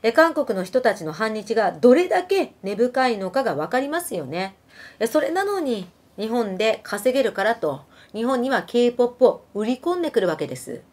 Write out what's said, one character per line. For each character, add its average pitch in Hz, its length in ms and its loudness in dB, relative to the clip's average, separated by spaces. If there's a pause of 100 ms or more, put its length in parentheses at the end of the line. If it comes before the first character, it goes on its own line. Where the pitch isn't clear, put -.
え、 226 80 2
韓 320 220 4
国 247 240 -2
の 185 60 -4
人 247 180 0
た 220 120 2
ち 170 100 -8
の 156 100 -8
反 214 200 -4
日 214 220 -6
が 202 160 2
ど 233 220 8
れ 349 140 4
だ 359 160 0
け 381 300 -2 (100)
根 196 120 -6
深 247 340 0
い 220 80 -2
の 190 140 -6
か 262 120 0
が 190 120 -2
わ 151 140 -4
か 247 100 0
り 277 100 -4
ま 330 120 -4
す 262 140 -8
よ 151 100 -6
ね。 180 300 -6 (440)
え、 226 80 0
そ 302 120 2
れ 311 120 0
な 381 120 0
の 403 160 -2
に、 226 280 -4 (300)
日 214 120 -6
本 220 280 -2
で 214 260 0
稼 247 340 -2
げ 269 60 2
る 214 100 0
か 294 100 -4
ら - 120 2
と、 143 260 -4 (320)
日 220 100 -6
本 247 180 0
に 254 80 -2
は 208 140 0
K 240 280 2
ポ 240 140 2
ッ - 40 -2
プ - 160 2
を - 280 2
売 208 120 -4
り 247 120 -2
込 349 200 -2
ん 349 40 -4
で 311 100 -2
く 202 100 2
る 185 60 0
わ 156 100 0
け 151 100 -4
で 135 80 -8
す。 123 260 -12 (120)